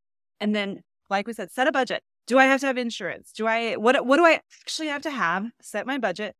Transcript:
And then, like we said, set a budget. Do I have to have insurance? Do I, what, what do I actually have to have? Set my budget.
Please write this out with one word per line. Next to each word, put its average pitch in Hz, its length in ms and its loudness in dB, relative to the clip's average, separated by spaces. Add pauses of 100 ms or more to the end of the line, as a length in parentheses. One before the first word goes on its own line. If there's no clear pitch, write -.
(420)
And 208 120 0
then, 196 280 -4 (280)
like 202 160 -2
we 233 80 -10
said, 196 180 -10
set 262 160 0
a 320 40 2
budget. 254 320 -2 (240)
Do 247 100 4
I 269 80 8
have 269 140 4
to 277 80 -4
have 254 100 -2
insurance? 214 540 -8
Do 220 160 -4
I, 226 300 -2
what, 240 280 2
what 262 120 4
do 339 80 6
I 320 160 4 (200)
actually - 280 -8
have 285 140 -6
to 320 80 -6
have? 190 340 -2 (160)
Set - 260 -10
my 269 100 -4
budget. 208 420 -6